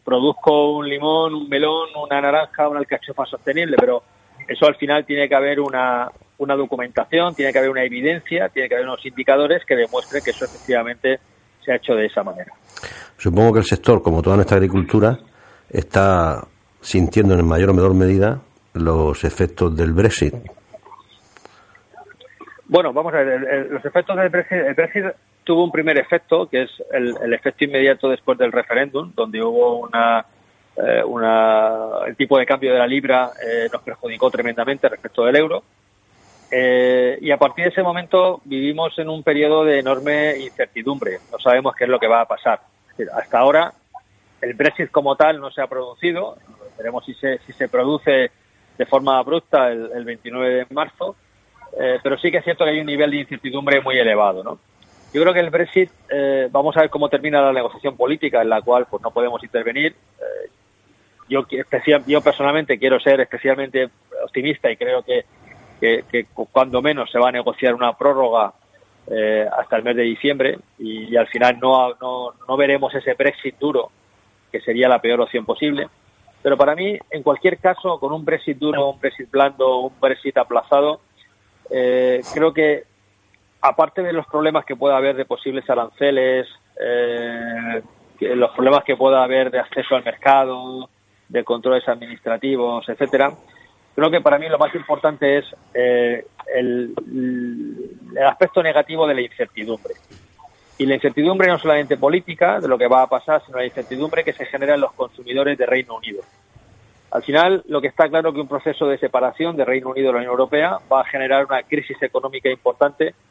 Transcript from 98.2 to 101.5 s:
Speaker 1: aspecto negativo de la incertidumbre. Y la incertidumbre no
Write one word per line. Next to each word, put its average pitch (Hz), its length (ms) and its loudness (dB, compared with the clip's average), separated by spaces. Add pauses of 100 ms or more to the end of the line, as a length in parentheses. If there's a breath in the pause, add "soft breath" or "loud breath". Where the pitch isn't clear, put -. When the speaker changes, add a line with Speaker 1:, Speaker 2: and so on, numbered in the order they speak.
Speaker 1:
aspecto 175 380 2
negativo 160 440 0
de 143 60 2
la 131 80 -2
incertidumbre. 113 720 -8 (840)
Y 135 80 0
la 135 80 2
incertidumbre 165 520 2
no 175 120 2